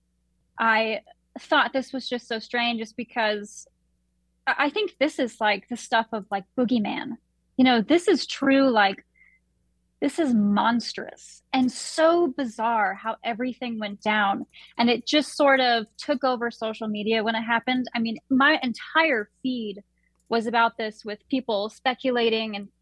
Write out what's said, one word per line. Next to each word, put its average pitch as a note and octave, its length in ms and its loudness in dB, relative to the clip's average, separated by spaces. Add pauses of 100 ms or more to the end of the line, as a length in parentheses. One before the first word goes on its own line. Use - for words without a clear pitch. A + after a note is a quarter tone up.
(580)
I A3 420 0 (400)
thought B3+ 320 2
this C4 200 -4
was C4 160 -8
just A#3+ 200 -6
so A3+ 100 -4
strange A#3 420 -4
is A3 120 -10
because G#3+ 720 -4 (800)
I, B3+ 120 2
I C#4+ 120 2
think G#4 300 -4
this D4+ 180 0
is, B3 220 -4
like, G#3 280 0
the B3 80 -8
stuff A3+ 360 -2
of, G#3+ 180 -6
like, G3 140 -4 (120)
boogeyman. A3+ 600 -2 (420)
You B3+ 60 6
know, B3 180 6
this E4+ 240 2
is F4+ 200 2
true, C4+ 440 2
like, G3+ 340 2 (960)
this C#4+ 180 -2
is D4 160 2
monstrous G#3 1080 0 (120)
and B3+ 180 2
so E4 640 2
bizarre A3 580 0
how A3 300 -6
everything A#3 560 -6
went G3+ 220 -8
down. G#3+ 440 0 (320)
And A#3 120 4
it A#3+ 160 0
just D4 300 0
sort C#4 240 6
of A#3 260 2 (100)
took - 260 -4
over A#3+ 280 -2
social A3 360 -8
media G#3+ 380 -2
when A3+ 100 0
it A3+ 80 -4
happened. A#3+ 520 -2
I A#3+ 40 -2
mean, A3+ 200 -4 (120)
my C#4 320 4
entire B3+ 680 -2 (120)
feed A3+ 400 -6 (460)
was A3+ 180 0
about A#3 300 2
this A3 280 -8
with G#3 260 -12
people A3+ 400 -2
speculating A#3 840 -2
and G3+ 120 -12 (140)